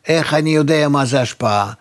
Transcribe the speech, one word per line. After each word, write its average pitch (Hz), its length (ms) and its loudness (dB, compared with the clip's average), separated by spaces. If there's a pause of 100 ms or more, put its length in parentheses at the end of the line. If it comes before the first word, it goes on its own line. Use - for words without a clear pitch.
איך 160 260 0
אני 156 160 0
יודע 151 400 2
מה 139 160 0
זה 127 160 0
השפעה? 107 600 -2